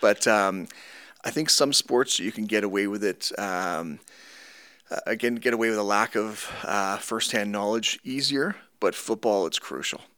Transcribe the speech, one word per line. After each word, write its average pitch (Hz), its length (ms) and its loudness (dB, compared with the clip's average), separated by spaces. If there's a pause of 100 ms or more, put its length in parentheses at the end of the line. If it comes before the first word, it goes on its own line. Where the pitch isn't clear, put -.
But, 104 260 4
um, 98 400 4 (560)
I - 60 -4
think 156 200 -2
some 143 220 4
sports - 480 2
you 98 120 -2
can 107 140 -4
get 104 180 2
away 101 240 2
with 101 160 -2
it, - 340 0
um, 90 640 -4 (880)
uh, - 160 -6
again, 120 300 0
get 117 180 0
away 113 160 2
with 110 100 2
a 104 40 0
lack 101 320 2
of, 107 360 -4 (120)
uh, 98 340 0
firsthand 110 540 -2
knowledge 104 520 -2
easier, 139 520 -2 (240)
but 92 160 2
football, 104 500 0
it's 80 140 -2
crucial. - 420 -8 (160)